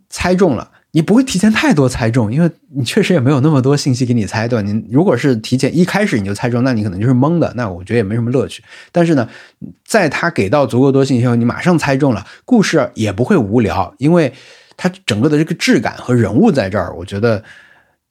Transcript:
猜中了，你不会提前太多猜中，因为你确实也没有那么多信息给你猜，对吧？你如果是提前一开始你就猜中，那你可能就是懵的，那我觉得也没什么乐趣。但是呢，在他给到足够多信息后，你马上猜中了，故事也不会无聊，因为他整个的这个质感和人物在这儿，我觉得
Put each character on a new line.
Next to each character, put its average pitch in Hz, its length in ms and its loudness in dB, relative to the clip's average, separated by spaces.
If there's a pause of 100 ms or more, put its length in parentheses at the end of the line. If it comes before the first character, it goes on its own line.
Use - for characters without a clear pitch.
猜 - 260 -2
中 180 220 2
了， - 140 -12 (220)
你 160 100 2
不 180 120 0
会 262 80 6
提 262 160 -4
前 214 140 4
太 247 220 2
多 143 120 4
猜 117 240 -2
中， 113 220 0
因 147 80 0
为 170 100 2 (240)
你 135 80 -4
确 190 200 0
实 185 100 0
也 170 80 2
没 127 100 2
有 143 100 2
那 151 100 4
么 139 100 4
多 139 160 2
信 139 180 -2
息 123 120 -2
给 123 80 0
你 113 100 0
猜， 110 240 -4
对 117 100 -2
吧？ 104 80 -2
你 104 240 -4
如 143 140 2
果 185 100 2
是 127 220 0
提 110 220 -2
前 131 180 -2
一 175 80 4
开 202 220 0
始 147 120 -2
你 98 60 -2
就 98 80 -4
猜 120 160 -4
中， 120 160 0
那 131 80 0
你 107 100 -2
可 104 60 -4
能 90 100 -6
就 107 80 -2
是 131 60 2
懵 143 260 2
的， 135 160 -2
那 117 140 -6
我 92 160 -12
觉 104 80 -8
得 117 60 0
也 117 40 2
没 98 120 -4
什 117 80 -2
么 117 80 -4
乐 123 180 -2
趣。 - 160 -18 (260)
但 175 160 2
是 170 80 2
呢， 117 140 0 (560)
在 190 240 0
他 170 220 -4
给 101 180 -2
到 139 180 2
足 120 140 0
够 139 100 4
多 135 140 2
信 131 160 0
息 123 60 0
后， 120 80 2
你 117 100 2
马 - 160 -2
上 175 180 2
猜 139 160 0
中 135 200 0
了， 98 120 -8 (200)
故 226 160 4
事 151 320 0
也 104 180 -2
不 95 100 -4
会 196 140 2
无 117 240 0
聊， 90 380 -2
因 151 140 2
为 170 200 2 (460)
他 185 120 -2 (140)
整 104 160 -2
个 143 80 2
的 147 80 2
这 156 80 0
个 170 120 -6
质 226 220 0
感 104 200 -4
和 - 160 -2
人 107 200 2
物 202 160 4
在 113 200 0
这 101 80 -2
儿， 80 180 -4
我 82 80 -12
觉 98 160 -8
得 113 240 0 (680)